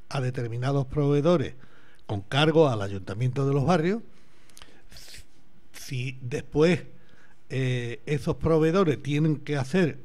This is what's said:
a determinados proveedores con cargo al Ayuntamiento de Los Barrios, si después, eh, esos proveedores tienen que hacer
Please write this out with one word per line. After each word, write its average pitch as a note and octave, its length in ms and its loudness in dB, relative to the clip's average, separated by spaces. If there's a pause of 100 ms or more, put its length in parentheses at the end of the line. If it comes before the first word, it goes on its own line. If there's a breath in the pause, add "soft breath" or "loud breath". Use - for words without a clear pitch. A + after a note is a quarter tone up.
a C#3 120 -2
determinados B2+ 640 0
proveedores C#3+ 680 4 (500 soft breath)
con G2+ 160 -4
cargo D#3 480 6
al A2+ 120 0
Ayuntamiento G#2+ 680 -2
de C#3 60 2
Los C#3+ 120 2
Barrios, F3+ 360 2 (1700 soft breath)
si C3 500 -6
después, D3+ 640 2 (640 soft breath)
eh, B2+ 560 -2
esos D3 300 0
proveedores D#3+ 680 4
tienen D3 360 2
que D3 180 -4
hacer D3 500 2